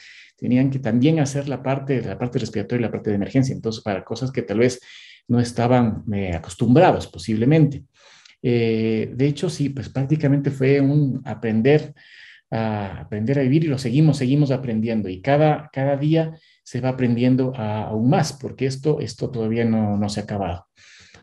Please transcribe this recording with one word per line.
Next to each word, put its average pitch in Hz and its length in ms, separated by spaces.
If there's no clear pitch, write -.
tenían 127 340
que 135 100
también 131 400
hacer 139 280
la 127 140
parte, 135 400
la 95 160
parte 123 220
respiratoria 110 400
y 110 80
la - 20
parte 110 200
de 104 60
emergencia, 113 380
entonces 110 260
para 95 240
cosas 127 280
que - 100
tal 101 160
vez 127 220
no 120 100
estaban, 117 640
eh, 98 220
acostumbrados 120 720
posiblemente. 131 800
Eh, 113 720
de 131 140
hecho, 151 200
sí, 143 200
pues 123 200
prácticamente 139 640
fue 139 300
un 139 440
aprender 113 720
a, 104 520
aprender 110 360
a 139 40
vivir 139 200
y 170 60
lo 135 100
seguimos, 139 380
seguimos 135 340
aprendiendo 113 580
y 92 140
cada, 147 500
cada 139 240
día 160 400
se - 160
va 127 100
aprendiendo 127 640
a, 107 300
aún 110 260
más, 165 220
porque 110 340
esto, 135 320
esto 113 320
todavía 113 340
no, 110 320
no 104 120
se 101 120
ha - 40
acabado, 95 420